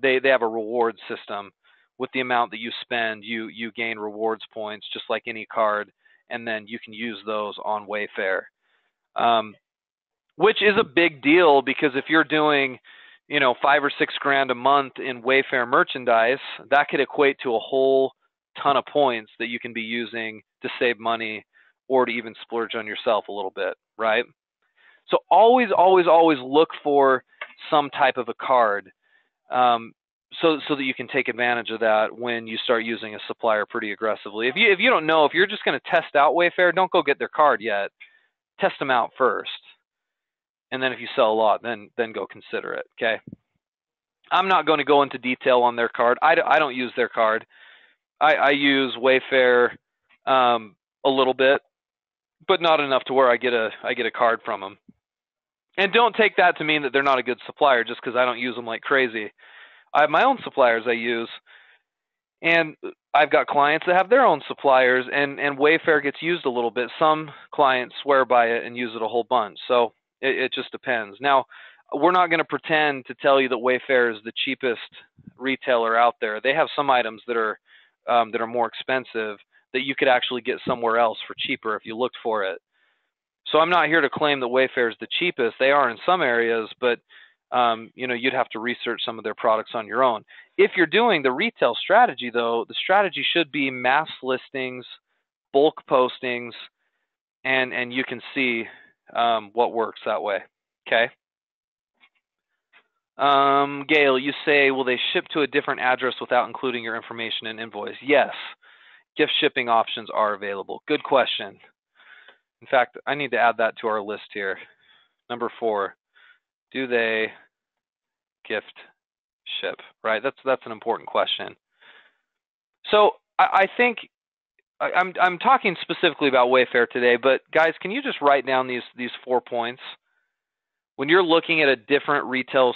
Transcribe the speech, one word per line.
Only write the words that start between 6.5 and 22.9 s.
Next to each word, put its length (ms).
you 100
can 160
use 320
those 380
on 240
Wayfair. 540
Um, 400
which 240
is 160
a 60
big 360
deal 420
because 340
if 120
you're 140
doing, 560
you 140
know, 200
five 220
or 160
six 220
grand 320
a 20
month 440
in 220
Wayfair 480
merchandise, 720
that 180
could 120
equate 420
to 140
a 20
whole 540
ton 140
of 100
points 540
that 80
you 100
can 140
be 100
using 580
to 60
save 220
money 440
or 180
to 60
even 300
splurge 340
on 100
yourself 420